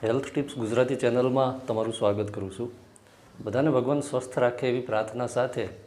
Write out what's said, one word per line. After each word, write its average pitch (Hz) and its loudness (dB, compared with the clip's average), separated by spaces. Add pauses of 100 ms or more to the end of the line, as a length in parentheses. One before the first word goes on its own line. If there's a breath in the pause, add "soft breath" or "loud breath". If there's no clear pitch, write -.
હેલ્થ 117 0
ટિપ્સ - -4
ગુજરાતી 120 2
ચેનલમાં 127 2
તમારું 113 0
સ્વાગત 101 2
કરું 98 -8
છું. 117 -6 (760 loud breath)
બધાને 123 2
ભગવાન 131 2
સ્વસ્થ 127 -4
રાખે 123 2
એવી 120 0
પ્રાર્થના 117 -2
સાથે 123 -2 (180)